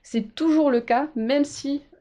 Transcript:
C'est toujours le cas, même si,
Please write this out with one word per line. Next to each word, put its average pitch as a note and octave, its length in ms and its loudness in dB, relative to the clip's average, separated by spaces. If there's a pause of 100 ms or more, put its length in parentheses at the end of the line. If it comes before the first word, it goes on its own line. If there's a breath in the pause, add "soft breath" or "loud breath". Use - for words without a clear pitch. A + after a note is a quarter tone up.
C'est - 320 -6
toujours D#4 360 2
le A#3+ 100 2
cas, B3 360 0
même C4 280 0
si, C#4+ 380 -6 (180)